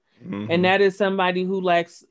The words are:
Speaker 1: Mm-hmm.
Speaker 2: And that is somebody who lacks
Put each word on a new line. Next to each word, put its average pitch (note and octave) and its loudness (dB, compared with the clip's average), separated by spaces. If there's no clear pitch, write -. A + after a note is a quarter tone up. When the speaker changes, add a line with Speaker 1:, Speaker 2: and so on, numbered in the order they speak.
Speaker 1:
Mm-hmm. G#2 -8
Speaker 2:
And F3+ 2
that F#3+ 4
is F#3+ 2
somebody F#3 0
who F#3+ -2
lacks E3+ -2